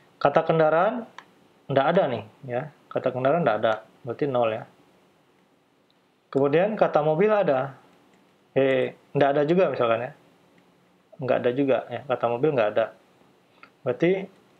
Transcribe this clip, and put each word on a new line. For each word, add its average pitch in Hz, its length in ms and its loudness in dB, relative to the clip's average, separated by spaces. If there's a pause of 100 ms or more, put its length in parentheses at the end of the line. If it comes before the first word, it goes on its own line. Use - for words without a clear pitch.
(180)
Kata 156 260 2
kendaraan 165 600 2 (680)
nggak 135 240 2
ada 190 140 4
nih 113 140 -6 (260)
ya, 127 180 -6 (240)
kata 127 220 -4
kendaraan 139 320 0
nggak 110 160 0
ada, 110 240 -2 (180)
berarti 120 240 -6
nol 123 240 0
ya. 113 120 -8 (1600)
Kemudian 156 480 0
kata 165 260 2
mobil 156 300 2
ada, 143 420 0 (800)
eh, 131 400 0 (220)
nggak 143 180 2
ada 147 140 2
juga 175 240 2
misalkan 120 340 0
ya, 143 60 -12 (1080)
nggak 123 240 -2
ada 120 140 0
juga 135 220 0 (100)
ya, 117 180 -10
kata 123 220 -2
mobil 127 260 0
nggak 110 220 2
ada. 113 100 0 (960)
Berarti 180 480 -2 (300)